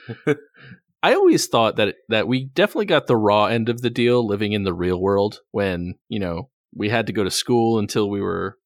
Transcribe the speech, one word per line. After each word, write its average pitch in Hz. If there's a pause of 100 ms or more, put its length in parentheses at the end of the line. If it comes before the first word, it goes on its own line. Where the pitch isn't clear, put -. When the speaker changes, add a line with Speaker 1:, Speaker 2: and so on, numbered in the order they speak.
(420)
Speaker 1:
<laughs> -
Speaker 2:
I 208
always 381
thought 113
that, 104 (140)
that 110
we 131
definitely 208
got 151
the 123
raw 104
end 113
of 120
the 120
deal 120
living 104
in 104
the 95
real 90
world 101 (120)
when, 92 (140)
you 113
know, 87 (260)
we 104
had 113
to 107
go 104
to 92
school 117
until 104
we 101
were, 92